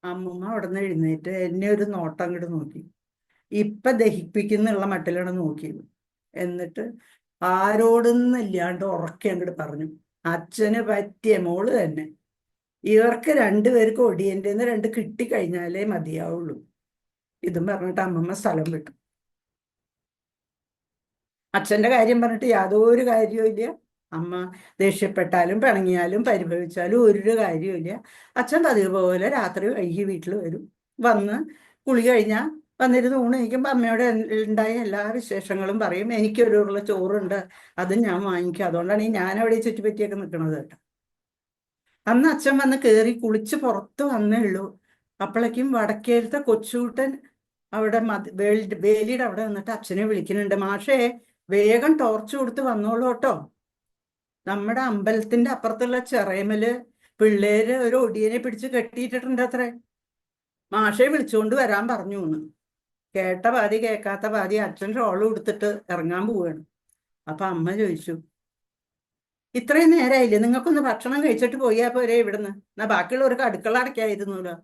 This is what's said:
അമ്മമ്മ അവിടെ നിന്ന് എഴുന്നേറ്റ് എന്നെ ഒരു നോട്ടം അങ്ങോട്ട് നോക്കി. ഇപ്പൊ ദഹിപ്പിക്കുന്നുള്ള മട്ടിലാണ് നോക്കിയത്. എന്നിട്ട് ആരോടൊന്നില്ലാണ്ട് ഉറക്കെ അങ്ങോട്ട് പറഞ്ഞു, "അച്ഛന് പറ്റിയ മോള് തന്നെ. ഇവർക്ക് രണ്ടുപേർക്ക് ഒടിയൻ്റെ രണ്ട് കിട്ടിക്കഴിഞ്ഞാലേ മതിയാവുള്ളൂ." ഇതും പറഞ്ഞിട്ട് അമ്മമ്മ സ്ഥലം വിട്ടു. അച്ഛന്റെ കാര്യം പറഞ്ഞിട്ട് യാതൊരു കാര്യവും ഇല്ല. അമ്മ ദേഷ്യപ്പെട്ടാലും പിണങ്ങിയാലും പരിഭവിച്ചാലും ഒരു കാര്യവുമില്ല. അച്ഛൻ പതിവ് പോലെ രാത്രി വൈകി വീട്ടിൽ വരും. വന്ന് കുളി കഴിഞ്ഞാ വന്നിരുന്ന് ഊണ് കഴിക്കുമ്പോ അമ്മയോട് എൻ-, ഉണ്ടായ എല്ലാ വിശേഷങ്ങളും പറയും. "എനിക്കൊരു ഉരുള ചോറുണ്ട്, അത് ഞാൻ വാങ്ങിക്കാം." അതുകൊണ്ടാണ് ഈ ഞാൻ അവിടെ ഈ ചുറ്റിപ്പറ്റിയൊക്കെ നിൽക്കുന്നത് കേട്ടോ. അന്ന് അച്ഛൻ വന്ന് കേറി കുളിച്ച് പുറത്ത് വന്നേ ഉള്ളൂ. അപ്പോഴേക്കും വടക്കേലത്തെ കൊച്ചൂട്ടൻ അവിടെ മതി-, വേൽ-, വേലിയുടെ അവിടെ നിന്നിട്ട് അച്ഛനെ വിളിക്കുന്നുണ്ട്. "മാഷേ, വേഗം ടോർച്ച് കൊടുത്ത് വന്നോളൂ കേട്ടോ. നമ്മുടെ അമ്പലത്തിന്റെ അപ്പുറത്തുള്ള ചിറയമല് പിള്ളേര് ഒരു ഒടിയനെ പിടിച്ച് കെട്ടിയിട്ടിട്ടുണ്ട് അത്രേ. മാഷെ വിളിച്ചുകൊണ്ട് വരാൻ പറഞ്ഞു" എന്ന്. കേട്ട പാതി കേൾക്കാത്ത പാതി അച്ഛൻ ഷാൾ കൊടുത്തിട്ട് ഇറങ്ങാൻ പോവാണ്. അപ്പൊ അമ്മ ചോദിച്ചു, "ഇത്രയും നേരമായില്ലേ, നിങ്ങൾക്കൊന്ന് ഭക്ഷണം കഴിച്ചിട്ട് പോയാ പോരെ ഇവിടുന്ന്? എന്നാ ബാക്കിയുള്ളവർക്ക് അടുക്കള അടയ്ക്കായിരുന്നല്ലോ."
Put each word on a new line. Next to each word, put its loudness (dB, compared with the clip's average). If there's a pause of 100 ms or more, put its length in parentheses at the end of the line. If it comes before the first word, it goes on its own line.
അമ്മമ്മ -8
അവിടെ -6
നിന്ന് -4
എഴുന്നേറ്റ് -2 (160)
എന്നെ -2
ഒരു -2 (100)
നോട്ടം -6
അങ്ങോട്ട് -6
നോക്കി. -8 (680)
ഇപ്പൊ -2 (120)
ദഹിപ്പിക്കുന്നുള്ള 0
മട്ടിലാണ് -4
നോക്കിയത്. -6 (520)
എന്നിട്ട് -8 (580)
ആരോടൊന്നില്ലാണ്ട് 2
ഉറക്കെ -6
അങ്ങോട്ട് -4
പറഞ്ഞു, -8 (460)
"അച്ഛന് -2
പറ്റിയ 0 (120)
മോള് 0
തന്നെ. -2 (760)
ഇവർക്ക് 4 (120)
രണ്ടുപേർക്ക് 4
ഒടിയൻ്റെ -2
രണ്ട് -2 (100)
കിട്ടിക്കഴിഞ്ഞാലേ -4 (100)
മതിയാവുള്ളൂ." -6 (880)
ഇതും -2
പറഞ്ഞിട്ട് -4
അമ്മമ്മ -2
സ്ഥലം -2
വിട്ടു. -10 (2750)
അച്ഛന്റെ 2
കാര്യം 4
പറഞ്ഞിട്ട് 0
യാതൊരു 4
കാര്യവും 2
ഇല്ല. -4 (540)
അമ്മ -6 (480)
ദേഷ്യപ്പെട്ടാലും 0
പിണങ്ങിയാലും 2
പരിഭവിച്ചാലും 0 (100)
ഒരു 2
കാര്യവുമില്ല. -2 (480)
അച്ഛൻ 2
പതിവ് 4
പോലെ 2 (100)
രാത്രി -2 (100)
വൈകി -2
വീട്ടിൽ -6 (100)
വരും. -8 (360)
വന്ന് 2 (500)
കുളി 4
കഴിഞ്ഞാ 2 (400)
വന്നിരുന്ന് 4
ഊണ് 2
കഴിക്കുമ്പോ -2
അമ്മയോട് 2
എൻ-, 0 (220)
ഉണ്ടായ 0 (120)
എല്ലാ -4 (160)
വിശേഷങ്ങളും -4
പറയും. -4
"എനിക്കൊരു 4
ഉരുള 0 (100)
ചോറുണ്ട്, -2 (420)
അത് -2 (120)
ഞാൻ 0 (100)
വാങ്ങിക്കാം." -2
അതുകൊണ്ടാണ് 0
ഈ -2
ഞാൻ -2
അവിടെ 4
ഈ -4
ചുറ്റിപ്പറ്റിയൊക്കെ -4
നിൽക്കുന്നത് -4
കേട്ടോ. -14 (1400)
അന്ന് 6
അച്ഛൻ 0
വന്ന് 2
കേറി 6
കുളിച്ച് -2
പുറത്ത് -4 (100)
വന്നേ 2
ഉള്ളൂ. -2 (540)
അപ്പോഴേക്കും -2 (100)
വടക്കേലത്തെ 0
കൊച്ചൂട്ടൻ 0 (600)
അവിടെ 0 (100)
മതി-, -6
വേൽ-, 0 (100)
വേലിയുടെ 2
അവിടെ -4
നിന്നിട്ട് -6
അച്ഛനെ -4
വിളിക്കുന്നുണ്ട്. -2 (100)
"മാഷേ, 0 (500)
വേഗം 4
ടോർച്ച് -2
കൊടുത്ത് -4
വന്നോളൂ -2
കേട്ടോ. 0 (1120)
നമ്മുടെ -2
അമ്പലത്തിന്റെ 0
അപ്പുറത്തുള്ള -2 (120)
ചിറയമല് 0 (480)
പിള്ളേര് 4 (100)
ഒരു 2
ഒടിയനെ 0
പിടിച്ച് -8
കെട്ടിയിട്ടിട്ടുണ്ട് -4
അത്രേ. -2 (1040)
മാഷെ 4
വിളിച്ചുകൊണ്ട് 0
വരാൻ 2
പറഞ്ഞു" -6
എന്ന്. -2 (760)
കേട്ട -2 (100)
പാതി 2
കേൾക്കാത്ത -4 (100)
പാതി -2 (100)
അച്ഛൻ -8
ഷാൾ 0
കൊടുത്തിട്ട് -2 (240)
ഇറങ്ങാൻ -4
പോവാണ്. -4 (680)
അപ്പൊ -8 (100)
അമ്മ -2 (140)
ചോദിച്ചു, -4 (1400)
"ഇത്രയും 6
നേരമായില്ലേ, 6
നിങ്ങൾക്കൊന്ന് 2
ഭക്ഷണം -2
കഴിച്ചിട്ട് 2
പോയാ 4
പോരെ 2
ഇവിടുന്ന്? -4 (220)
എന്നാ -6
ബാക്കിയുള്ളവർക്ക് 0
അടുക്കള -2
അടയ്ക്കായിരുന്നല്ലോ." -4